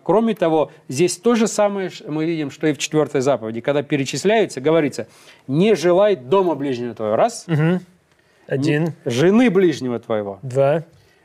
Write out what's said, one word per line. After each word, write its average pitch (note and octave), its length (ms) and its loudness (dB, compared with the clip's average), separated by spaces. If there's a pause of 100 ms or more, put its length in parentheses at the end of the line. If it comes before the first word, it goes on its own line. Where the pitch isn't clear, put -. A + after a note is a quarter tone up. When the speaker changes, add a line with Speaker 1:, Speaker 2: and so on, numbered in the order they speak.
Speaker 1:
кроме A3 320 0
того, D#3+ 360 0 (180)
здесь E3+ 300 -2
то A#3+ 160 2
же A3 120 2
самое G3+ 440 -2
ш-, - 180 -20
мы D#3 160 -4
видим, D#3 260 -4
что - 160 -6
и D#3 60 2
в C3 60 -4
четвёртой D3 420 -2
заповеди. A#2 400 -2
Когда C#3+ 220 -2
перечисляется, C#3+ 800 -2
говорится: D3+ 440 0 (400)
«Не F#3 300 2
желай F3+ 400 4
дома E3 380 0
ближнего B2 400 -4
твоего». G#2+ 200 -2
Раз. G#3 320 0
Speaker 2:
Мгм. E3+ 340 0 (640)
Один. D3 380 0
Speaker 1:
«Не... D#3+ 100 -6 (100)
Жены F#3 460 2
ближнего C3 480 0
твоего». G#2 440 -6
Speaker 2:
Два. C#3 400 0 (420)